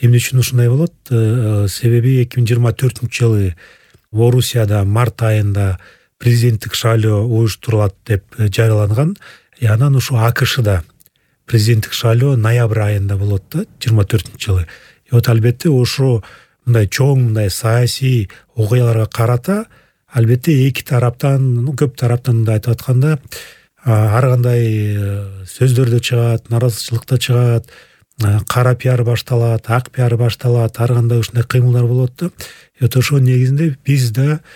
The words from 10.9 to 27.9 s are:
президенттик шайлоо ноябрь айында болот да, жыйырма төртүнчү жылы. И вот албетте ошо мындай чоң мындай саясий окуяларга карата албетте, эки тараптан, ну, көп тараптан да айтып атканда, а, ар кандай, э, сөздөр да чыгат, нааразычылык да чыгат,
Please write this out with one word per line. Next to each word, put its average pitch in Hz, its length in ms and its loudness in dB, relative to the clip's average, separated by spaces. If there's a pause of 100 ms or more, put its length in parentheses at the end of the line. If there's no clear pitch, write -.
президенттик 110 460 0
шайлоо 123 440 0
ноябрь 113 440 0
айында 101 360 -2
болот 101 340 -2
да, - 160 -6 (120)
жыйырма 107 260 0
төртүнчү - 340 -4
жылы. 90 280 -2 (400)
И - 80 -2
вот 120 140 2
албетте 117 400 0
ошо 127 540 0 (420)
мындай 117 220 2
чоң 131 420 0
мындай 107 220 0
саясий 120 800 -2 (260)
окуяларга 113 500 0
карата 123 600 -2 (460)
албетте, 123 400 2 (160)
эки - 160 -6
тараптан, 123 800 0
ну, 147 80 -4
көп 135 240 -2
тараптан 120 480 0
да 110 140 0
айтып 113 160 -2
атканда, 135 440 0 (640)
а, 110 340 2
ар 131 160 2
кандай, 120 320 2 (280)
э, 101 540 -6
сөздөр 127 420 2
да 120 100 2
чыгат, 117 500 0
нааразычылык 117 580 -2
да 127 100 2
чыгат, 120 480 0 (560)